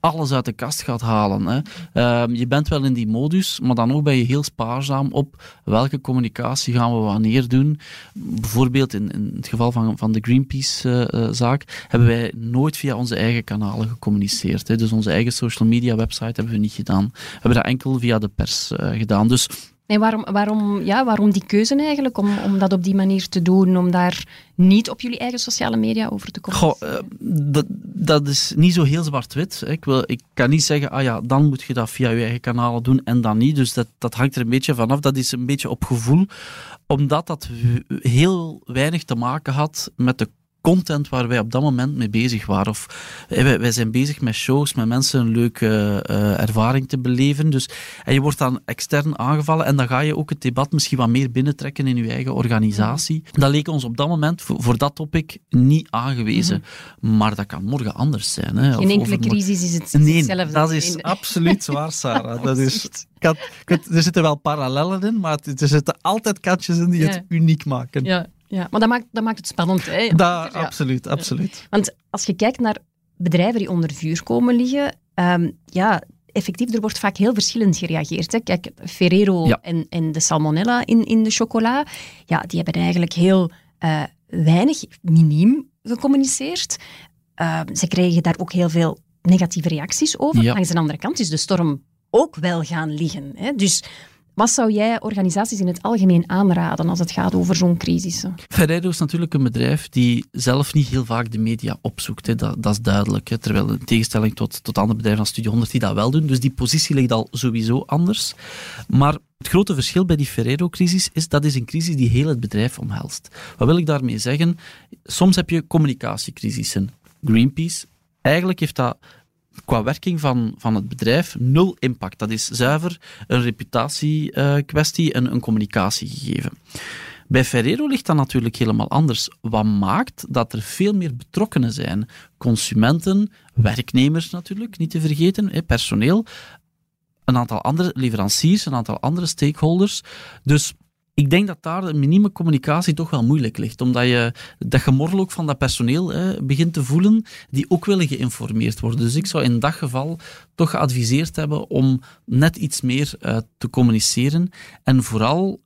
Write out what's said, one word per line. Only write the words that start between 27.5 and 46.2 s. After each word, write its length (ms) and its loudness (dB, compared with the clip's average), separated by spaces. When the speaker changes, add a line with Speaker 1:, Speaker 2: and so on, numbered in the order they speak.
Speaker 1:
dat, 120 2
dat 340 0
is 280 -2
niet 180 6
zo 100 4
heel 200 2
zwart-wit. 640 -4
Ik 180 -6
wil, 200 2
ik 160 -6
kan 160 2
niet 140 4
zeggen, 280 0
"Ah 120 -2
ja, 180 -2
dan 280 4
moet 140 -2
je 100 -6
dat 160 -2
via 200 -2
je 120 0
eigen 180 -2
kanalen 440 -2
doen 200 4
en 180 0
dan 160 0
niet." 180 4
Dus 180 0
dat, 140 -2
dat 160 -6
hangt 220 0
er 60 -2
een 80 -2
beetje 260 0
vanaf. 240 0
Dat 180 0
is 140 -2
een 140 -4
beetje 240 -4
op 140 -4
gevoel, 420 2
omdat 400 0
dat 200 -8
w-, 460 -2
heel 580 2
weinig 380 -2
te 120 -4
maken 380 -4
had 420 -4
met 220 0
de 120 -2
content 480 2
waar 180 -2
wij 120 0
op 120 -4
dat 100 2
moment 340 0
mee 140 -2
bezig 360 0
waren. 260 0
Of, 140 -8
eh, 140 2
wij, 160 4
wij 120 0
zijn 200 0
bezig 300 0
met 120 0
shows, 400 0
met 140 0
mensen 320 0
een 120 2
leuke, 720 0
eh, 340 2